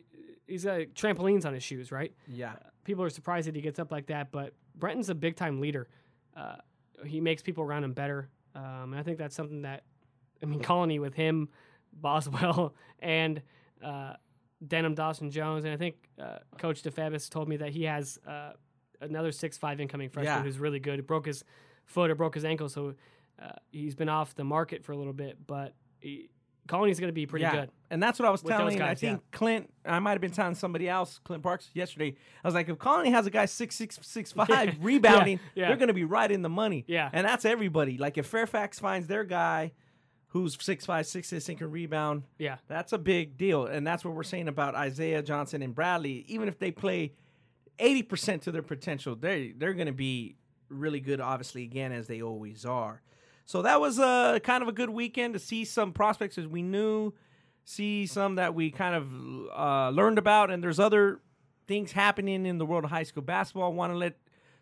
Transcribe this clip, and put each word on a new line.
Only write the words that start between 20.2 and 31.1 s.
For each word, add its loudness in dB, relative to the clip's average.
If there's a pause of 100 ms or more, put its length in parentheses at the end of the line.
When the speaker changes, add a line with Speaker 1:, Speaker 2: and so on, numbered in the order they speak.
Speaker 2:
Yeah. 0
Speaker 1:
who's -4
really -4
good. -4
Broke 0
his -8 (420)
foot 2
or 2
broke 0
his -4
ankle, -2
so, -6 (440)
uh, -16 (200)
he's -6
been -2
off 0
the -6
market -2
for -10
a -6
little -8
bit. -10
But -10 (240)
he, -14 (380)
Colony's 2
gonna 0
be -2
pretty -2
Speaker 2:
Yeah. 4
Speaker 1:
good -2 (200)
Speaker 2:
And 0
that's 2
what 4
I 8
was 0
Speaker 1:
with -2
those 4
Speaker 2:
telling, 2
Speaker 1:
guys, 2
Speaker 2:
I 0
think 0
Speaker 1:
yeah. -16
Speaker 2:
Clint, 0 (120)
I 2
might 2
have 0
been -2
telling 0
somebody -2
else, -2